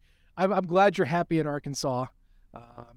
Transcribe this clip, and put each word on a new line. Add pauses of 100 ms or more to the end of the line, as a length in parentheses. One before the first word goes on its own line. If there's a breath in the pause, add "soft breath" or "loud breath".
(380)
I'm,
I'm
glad
you're
happy
in
Arkansas. (480)
Um, (120)